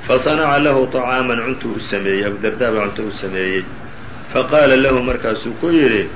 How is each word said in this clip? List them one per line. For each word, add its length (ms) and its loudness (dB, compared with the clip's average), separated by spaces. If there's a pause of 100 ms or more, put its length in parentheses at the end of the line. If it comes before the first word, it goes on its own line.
Fa 120 2
sanaca 400 2
lahu 320 4
طacaaman, 480 -2
cuntuu 380 -4
u 40 -4
sameeyey, 460 -2
Abu 160 -4
Dardaa 300 0
baa 180 0
cunto 160 -8
u 60 -6
sameeyey. 500 -4 (720)
Fa 180 0
qaala 260 6
lahu, 300 4
markaasuu 540 -4
ku 100 0
yidhi 460 4